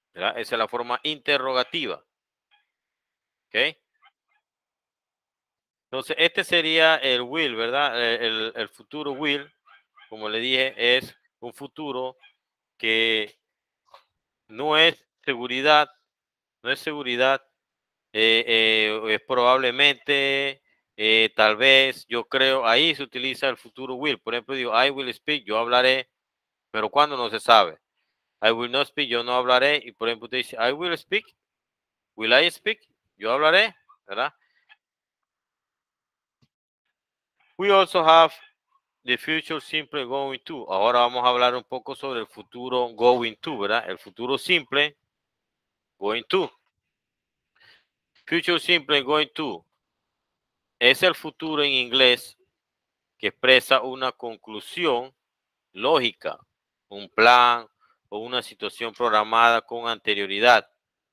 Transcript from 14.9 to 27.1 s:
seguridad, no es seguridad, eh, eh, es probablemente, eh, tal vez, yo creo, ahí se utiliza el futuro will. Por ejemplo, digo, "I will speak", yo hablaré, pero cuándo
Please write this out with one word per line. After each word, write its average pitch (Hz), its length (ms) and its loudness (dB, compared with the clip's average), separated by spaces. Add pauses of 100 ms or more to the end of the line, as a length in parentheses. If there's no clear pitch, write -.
seguridad, 135 640 2 (720)
no 117 80 -4
es 135 80 -4
seguridad, 131 640 0 (720)
eh, 113 340 4
eh, 110 680 0
es 104 60 -4
probablemente, 135 1400 0 (340)
eh, 110 380 2
tal 107 220 4
vez, 135 500 4
yo 117 180 -6
creo, 135 420 0
ahí 139 280 2
se 139 80 -12
utiliza 131 460 -6
el 120 80 -8
futuro 127 380 -14
will. 131 240 -4
Por 113 160 -8
ejemplo, 120 200 -8
digo, 123 180 -6
"I 127 180 2
will 131 220 -8
speak", 151 320 -6
yo 104 120 -2
hablaré, 127 520 2 (640)
pero 107 180 -2
cuándo 147 280 2